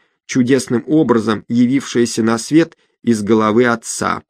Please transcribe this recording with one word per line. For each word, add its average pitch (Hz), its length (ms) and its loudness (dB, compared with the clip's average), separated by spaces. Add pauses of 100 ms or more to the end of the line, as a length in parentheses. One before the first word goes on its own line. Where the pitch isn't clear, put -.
(260)
чудесным 123 600 0
образом 113 640 0
явившаяся 120 720 0
на 113 140 0
свет 160 400 -2 (240)
из 113 200 0
головы 110 440 2
отца. 110 640 -4